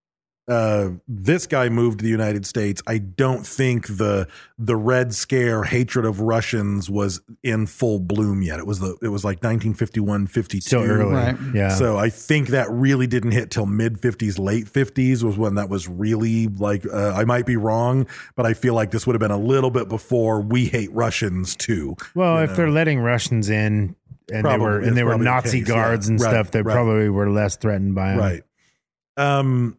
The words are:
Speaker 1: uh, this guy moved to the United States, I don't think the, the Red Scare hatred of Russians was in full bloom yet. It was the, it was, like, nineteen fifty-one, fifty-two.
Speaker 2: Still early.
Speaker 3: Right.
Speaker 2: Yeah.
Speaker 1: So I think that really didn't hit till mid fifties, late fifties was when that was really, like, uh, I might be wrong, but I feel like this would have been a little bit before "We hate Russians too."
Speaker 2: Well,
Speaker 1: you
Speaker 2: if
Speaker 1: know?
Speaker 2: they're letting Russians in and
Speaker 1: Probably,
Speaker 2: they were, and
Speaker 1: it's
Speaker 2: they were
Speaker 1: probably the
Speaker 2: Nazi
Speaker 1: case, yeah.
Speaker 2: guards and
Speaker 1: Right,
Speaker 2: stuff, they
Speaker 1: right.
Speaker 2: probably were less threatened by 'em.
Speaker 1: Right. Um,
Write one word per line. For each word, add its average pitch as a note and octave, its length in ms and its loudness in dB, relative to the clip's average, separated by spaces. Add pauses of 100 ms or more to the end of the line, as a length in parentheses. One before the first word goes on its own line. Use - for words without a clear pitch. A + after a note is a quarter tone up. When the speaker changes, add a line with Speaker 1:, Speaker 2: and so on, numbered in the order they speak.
(480)
Speaker 1:
uh, G#2+ 400 2 (180)
this A#2+ 400 0
guy B2+ 220 2
moved A#2 320 0
to - 40 -8
the A2+ 60 0
United G#2 340 0
States, G2+ 400 -4
I A2+ 140 -2
don't A2+ 480 -2
think B2 400 -2
the, G2+ 400 -2 (320)
the A#2 160 0
Red A#2 400 2
Scare A#2+ 480 0
hatred A#2+ 420 0
of G#2 160 -2
Russians G#2 720 0
was G2 300 -2 (240)
in A2 220 0
full G#2+ 340 -2
bloom G2 420 0
yet. D#2+ 160 -4
It E2+ 80 -10
was G2+ 140 -4
the, F#2 220 -4
it A2 60 -2
was, G2+ 160 -4
like, G2 200 -4
nineteen A2 280 0
fifty-one, G#2 540 -2
fifty-two. G2+ 400 -4
Speaker 2:
Still A#2 160 2
early. G#2 320 2
Speaker 3:
Right. B2 220 2 (180)
Speaker 2:
Yeah. G2 140 2
Speaker 1:
So G#2+ 280 2
I G#2+ 140 2
think D3 380 0
that B2+ 240 0
really B2+ 340 2
didn't B2 240 0
hit A2 220 0
till G#2+ 140 0
mid A2 340 0
fifties, G#2+ 360 -2
late G#2 300 -2
fifties C3 580 0
was G#2 140 0
when G#2+ 160 0
that G2+ 140 -2
was F#2 200 -4
really, A2 600 0
like, G2+ 440 -2
uh, G2+ 220 0
I G#2 100 0
might A#2+ 220 0
be B2 100 0
wrong, A#2 520 0 (260)
but B2 100 0
I A2+ 80 2
feel A#2 220 0
like A2 160 0
this A2+ 160 -4
would B2 80 2
have G#2+ 60 0
been G#2+ 100 0
a G2+ 80 0
little C3 320 2
bit A#2 180 -2
before A2 520 0
"We A2+ 260 2
hate G#2+ 260 -2
Russians F#2+ 600 -2
too." D#2+ 400 -4 (220)
Speaker 2:
Well, E3+ 220 2
Speaker 1:
you D#3+ 60 2
Speaker 2:
if D3+ 60 -2
Speaker 1:
know? F#3 60 -6
Speaker 2:
they're E3+ 140 2
letting D#3 280 2
Russians A#2 500 0
in G#2+ 460 2 (380)
and G#2+ 100 -2
Speaker 1:
Probably, C3 160 4
Speaker 2:
they - 60 -
were, G#2 140 2
and G2+ 100 -2
Speaker 1:
it's A#2 80 2
Speaker 2:
they A#2+ 80 2
were A#2 60 2
Speaker 1:
probably A#2 160 2
the B2 40 4
Speaker 2:
Nazi B2 300 2
Speaker 1:
case, G#2 80 -4
yeah. A#2 60 2
Speaker 2:
guards A2+ 340 2
and A2+ 120 4
Speaker 1:
Right, A2+ 100 4
Speaker 2:
stuff, A2 200 2
they A2 120 0
Speaker 1:
right. A2 120 0
Speaker 2:
probably A2 360 4
were G2+ 200 2
less G2+ 260 0
threatened G2 380 -2
by F#2+ 200 0
'em. A2 40 0
Speaker 1:
Right. F#2+ 240 0 (760)
Um, C3+ 600 0